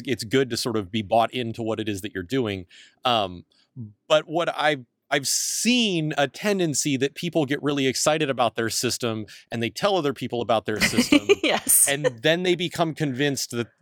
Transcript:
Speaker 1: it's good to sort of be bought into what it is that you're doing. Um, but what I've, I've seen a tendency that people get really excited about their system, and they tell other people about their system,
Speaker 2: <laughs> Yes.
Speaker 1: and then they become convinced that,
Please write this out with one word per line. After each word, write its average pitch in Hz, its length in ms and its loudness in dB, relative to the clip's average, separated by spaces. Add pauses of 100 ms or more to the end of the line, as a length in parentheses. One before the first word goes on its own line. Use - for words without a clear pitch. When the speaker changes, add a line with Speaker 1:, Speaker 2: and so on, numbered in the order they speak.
Speaker 1:
it's 127 180 -4
good 127 280 2
to 113 60 -4
sort 117 200 -2
of 92 140 -4
be 113 100 -2
bought 110 320 4
into 120 280 -6
what 110 180 -2
it 110 100 -4
is 98 120 -4
that 101 140 -10
you're 127 80 -4
doing. 101 420 -2 (380)
Um, 98 420 0 (600)
but 156 200 4
what 156 300 -2
I've, 143 280 0 (260)
I've 143 160 0
seen 196 920 0
a 143 100 4
tendency 165 720 0
that 135 160 0
people 165 320 -2
get 131 160 -2
really 143 240 0
excited 151 460 2
about 120 240 0
their 113 160 0
system, 110 560 -2 (240)
and 117 100 -4
they 117 80 0
tell 196 280 0
other 143 160 0
people 120 280 -6
about 113 240 0
their 107 140 -2
system, 247 540 2
Speaker 2:
<laughs> 392 100 0
Yes. - 440 2
Speaker 1:
and 143 180 -2 (180)
then 165 180 4
they 180 140 2
become 160 400 -2
convinced 139 560 -2
that, 120 160 -2 (140)